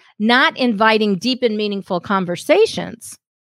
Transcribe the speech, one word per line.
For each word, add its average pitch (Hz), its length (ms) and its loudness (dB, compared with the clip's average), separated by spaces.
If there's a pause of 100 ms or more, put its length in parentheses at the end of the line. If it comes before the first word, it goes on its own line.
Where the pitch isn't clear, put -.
(200)
not 247 380 2
inviting 220 600 2
deep 240 240 -2
and 220 160 0
meaningful 202 420 -4
conversations. 190 1200 -2 (260)